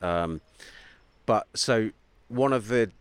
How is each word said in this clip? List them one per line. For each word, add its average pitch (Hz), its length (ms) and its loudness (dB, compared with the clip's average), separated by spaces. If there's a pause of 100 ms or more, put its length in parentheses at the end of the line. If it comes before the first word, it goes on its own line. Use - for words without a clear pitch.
Um, 85 380 -2 (840)
but 107 300 0
so 113 360 0 (380)
one 131 240 2
of 113 160 -2
the 117 220 2 (100)